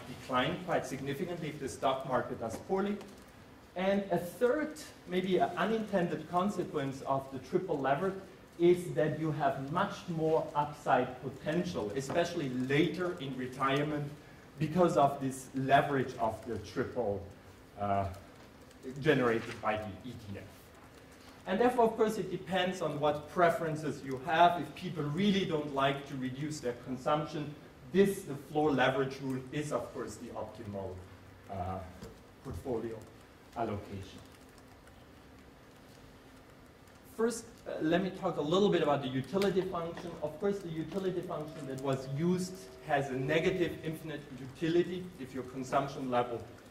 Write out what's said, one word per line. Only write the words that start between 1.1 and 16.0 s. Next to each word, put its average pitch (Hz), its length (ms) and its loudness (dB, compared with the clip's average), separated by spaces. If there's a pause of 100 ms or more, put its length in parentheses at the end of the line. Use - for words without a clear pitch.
if 139 100 -8
the 131 100 -6
stock 135 400 0
market 123 320 -2
does 117 160 -4 (120)
poorly. 202 280 2 (800)
And 196 380 2
a 170 60 2
third, 247 600 0 (300)
maybe 180 300 2
an - 180 4
unintended 185 760 0
consequence 165 760 0
of 135 260 0
the 131 80 -8
triple 170 380 0
lever 139 340 2 (460)
is 175 360 6
that 151 240 2
you 156 140 0
have 139 400 0
much 196 220 0 (140)
more 160 460 2
upside 147 680 2
potential, 151 760 -2
especially 147 540 0
later 151 680 2
in 131 160 -6
retirement, 143 720 0 (500)
because 156 380 4
of 139 240 6
this 131 340 -4
leverage 135 640 4